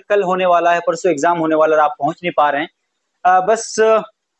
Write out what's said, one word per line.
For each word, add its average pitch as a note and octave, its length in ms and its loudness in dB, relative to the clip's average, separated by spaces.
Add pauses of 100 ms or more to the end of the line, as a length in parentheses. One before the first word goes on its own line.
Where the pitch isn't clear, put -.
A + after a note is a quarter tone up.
कल G3+ 140 0
होने F#3 220 -2
वाला E3+ 280 2
है, E3+ 60 0
परसों F3 320 -2
एग्जाम E3 260 0
होने D#3+ 180 -2
वाला D#3 200 2
है D#3 60 2
और D3+ 40 4
आप D3 140 -4
पहुंच - 240 -6
नहीं F3 140 -4
पा D3 120 2
रहे C#3 120 -4
हैं, F3 80 -10 (560)
अ, F#3 200 2
बस, A3 340 -2
अ, A3 220 2 (380)